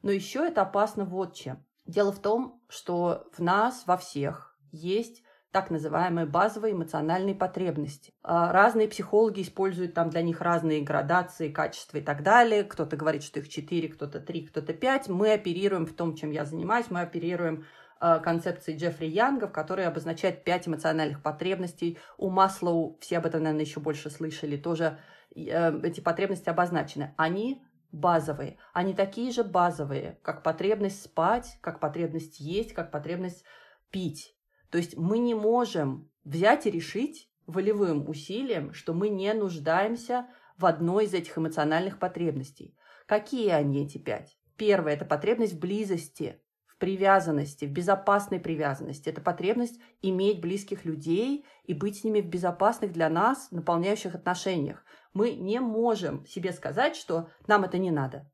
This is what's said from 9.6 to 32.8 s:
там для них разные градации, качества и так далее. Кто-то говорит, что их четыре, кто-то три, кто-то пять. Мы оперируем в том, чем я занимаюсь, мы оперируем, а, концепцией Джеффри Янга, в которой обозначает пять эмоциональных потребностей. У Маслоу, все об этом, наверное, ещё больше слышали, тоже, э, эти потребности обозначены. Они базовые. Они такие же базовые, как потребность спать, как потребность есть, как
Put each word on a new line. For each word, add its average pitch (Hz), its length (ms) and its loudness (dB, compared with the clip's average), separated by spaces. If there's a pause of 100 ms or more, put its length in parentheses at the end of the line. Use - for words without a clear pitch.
там 170 160 2
для 165 120 0
них 170 180 0
разные 160 420 2
градации, 151 680 0
качества - 480 -4
и - 40 -4
так 147 200 -2
далее. 214 420 6
Кто-то 160 320 -4
говорит, 151 260 0
что - 180 -8
их 143 80 -14
четыре, 160 400 -4
кто-то 147 320 -10
три, 165 260 -8
кто-то 156 280 -6
пять. 262 340 0
Мы 202 240 4
оперируем 190 540 0
в 160 80 -12
том, 170 200 -4
чем 151 160 -8
я 151 140 -4
занимаюсь, 170 460 -2
мы 175 100 -2
оперируем, 170 640 -4 (340)
а, 165 200 6
концепцией 165 600 -2
Джеффри 165 280 -4
Янга, 220 420 2
в - 40 -10
которой 185 340 -2
обозначает 165 580 -2
пять 175 240 0
эмоциональных 156 540 0
потребностей. 170 760 -4 (200)
У 196 100 -2
Маслоу, 175 720 4
все - 180 -2
об 165 80 0
этом, 160 160 0
наверное, 156 220 0
ещё 147 160 -8
больше 147 300 -4
слышали, 151 460 -6
тоже, 160 420 -2 (360)
э, 160 480 0
эти 170 180 -2
потребности 185 480 0
обозначены. 165 680 0
Они 202 460 0 (280)
базовые. 151 680 0 (160)
Они 185 180 0
такие 196 400 -2
же 240 100 0
базовые, 175 800 0
как - 200 -6
потребность 196 600 0
спать, 208 600 0
как - 180 -8
потребность 156 580 -4
есть, 185 360 -4
как 165 160 -6